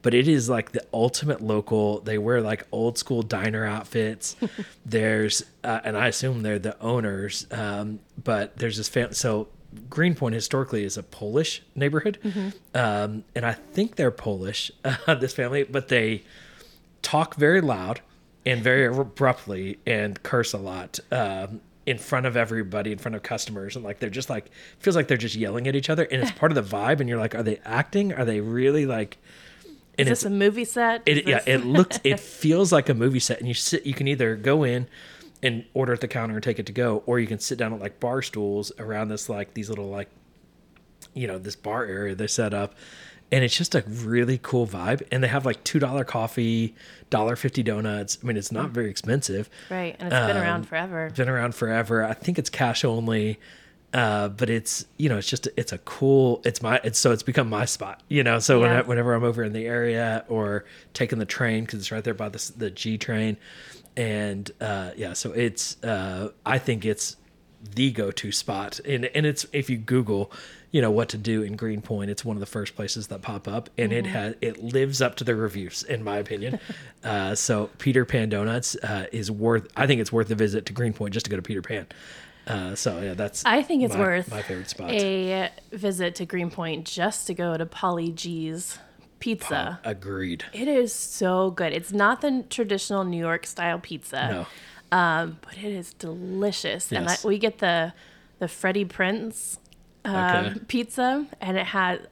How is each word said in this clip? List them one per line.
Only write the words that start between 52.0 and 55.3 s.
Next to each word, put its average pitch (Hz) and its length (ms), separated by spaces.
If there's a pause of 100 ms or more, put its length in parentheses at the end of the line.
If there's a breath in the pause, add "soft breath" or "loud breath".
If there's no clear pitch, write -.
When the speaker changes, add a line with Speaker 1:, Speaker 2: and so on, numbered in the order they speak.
Speaker 1:
I 110 100
think - 240
it's 135 100
cash 123 380
only. 113 520 (540 loud breath)
Uh, 107 360
but 107 220
it's, - 360 (120)
you 151 120
know, 110 80
it's 95 100
just, - 180 (120)